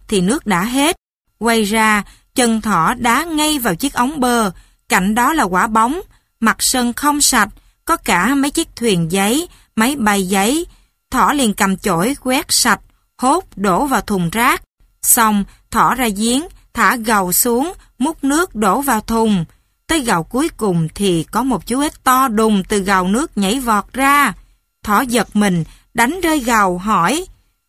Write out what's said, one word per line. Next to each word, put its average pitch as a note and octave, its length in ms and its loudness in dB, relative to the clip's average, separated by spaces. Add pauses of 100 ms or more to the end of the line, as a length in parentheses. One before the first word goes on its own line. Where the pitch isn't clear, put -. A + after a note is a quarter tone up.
thì G3+ 120 0
nước G#3 260 -2
đã F#3 180 0
hết. C#4 320 0 (420)
Quay A3+ 260 2
ra, G#3+ 400 2 (300)
chân A3+ 260 2
Thỏ G3+ 340 0
đá B3 300 0
ngay D4+ 340 -2
vào A#3+ 160 -2
chiếc C#4 180 -4
ống C4+ 280 -2
bơ, A#3+ 300 0 (380)
cạnh G3+ 260 0
đó B3 180 2
là D#4 100 0
quả F3+ 240 0
bóng, A3+ 340 0 (400)
mặt A3+ 180 2
sân B3 340 -2
không D4 280 -2
sạch, A3+ 280 2 (360)
có E4 120 0
cả G#3 380 0
mấy C#4 160 0
chiếc E4 260 -4
thuyền F3 360 -2
giấy, G#3+ 360 0 (280)
máy B3 200 0
bay G3+ 320 0
giấy. G#3+ 380 0 (440)
Thỏ A3+ 220 2
liền B3+ 220 0
cầm G3 220 0
chổi G3 460 -2
quét C4 260 -2
sạch, - 320 0 (380)
hốt D4 260 0 (120)
đổ A3 300 0
vào C4 140 -2
thùng F#3 300 -2
rác. B3+ 320 0 (400)
Xong, G#3+ 420 2 (260)
Thỏ G3+ 240 2
ra B3 220 -2
giếng, A#3+ 300 0 (260)
thả G#3+ 240 2
gầu G#3+ 360 0
xuống, B3 400 0 (260)
múc D#4 260 -4
nước D4 300 0
đổ G#3+ 260 2
vào B3+ 200 0
thùng. A3 440 0 (420)
Tới D#4+ 140 0
gầu G#3+ 220 0
cuối C4+ 260 -2
cùng E3+ 460 -2
thì F3 360 0
có A3 120 -2
một A#3+ 240 -2
chú B3+ 140 -2
ếch D4+ 240 -4
to C4 240 2
đùng G#3+ 400 2
từ G#3+ 100 0
gầu F#3+ 300 0
nước B3+ 300 -2
nhảy C4 220 0
vọt A3+ 320 -2
ra. C4+ 400 2 (500)
Thỏ G#3 180 0
giật A#3+ 360 -2
mình, F#3 280 2 (300)
đánh C4 260 0
rơi D#4+ 200 0
gầu, G#3+ 380 2
hỏi, G3 480 0 (420)